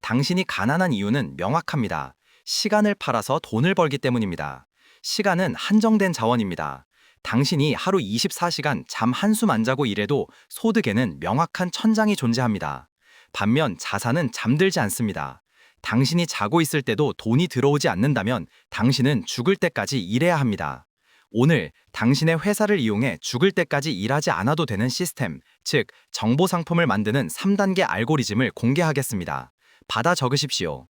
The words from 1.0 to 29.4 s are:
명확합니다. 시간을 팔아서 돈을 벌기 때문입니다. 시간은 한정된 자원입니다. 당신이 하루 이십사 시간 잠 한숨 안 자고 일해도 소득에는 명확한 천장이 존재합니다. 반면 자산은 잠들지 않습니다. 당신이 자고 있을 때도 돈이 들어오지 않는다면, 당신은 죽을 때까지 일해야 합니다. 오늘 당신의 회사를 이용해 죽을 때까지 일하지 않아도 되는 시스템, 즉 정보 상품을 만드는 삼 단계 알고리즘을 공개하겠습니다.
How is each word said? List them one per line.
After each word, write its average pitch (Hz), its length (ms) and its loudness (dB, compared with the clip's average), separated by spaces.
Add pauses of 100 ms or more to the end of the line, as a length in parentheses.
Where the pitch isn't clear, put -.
명확합니다. 95 760 -4 (320)
시간을 208 480 2
팔아서 131 480 -2
돈을 147 320 0
벌기 151 240 0
때문입니다. 85 680 -4 (360)
시간은 185 520 0
한정된 208 600 2
자원입니다. 87 720 -2 (360)
당신이 143 520 2
하루 185 260 0
이십사 117 480 -2
시간 147 400 -4
잠 117 240 0
한숨 214 380 2
안 113 140 2
자고 131 200 0
일해도 104 440 0 (200)
소득에는 120 720 0
명확한 165 520 -2
천장이 214 440 2
존재합니다. 110 720 -2 (460)
반면 113 440 2
자산은 123 540 0
잠들지 165 480 2
않습니다. 90 640 -4 (400)
당신이 139 440 2
자고 120 360 0
있을 151 180 0
때도 123 380 0
돈이 127 280 2
들어오지 139 440 2
않는다면, 107 560 0 (240)
당신은 127 560 2
죽을 151 280 -2
때까지 127 480 -4
일해야 139 380 0
합니다. 85 460 -2 (440)
오늘 117 420 2 (200)
당신의 147 460 2
회사를 202 420 0
이용해 110 400 0
죽을 170 320 0
때까지 151 400 -2
일하지 117 380 0
않아도 131 340 0
되는 110 240 -2
시스템, 120 520 -6 (220)
즉 - 260 -2 (220)
정보 131 360 0
상품을 170 400 0
만드는 107 420 0
삼 196 300 -2
단계 190 240 2
알고리즘을 120 720 0
공개하겠습니다. 117 1000 -2 (340)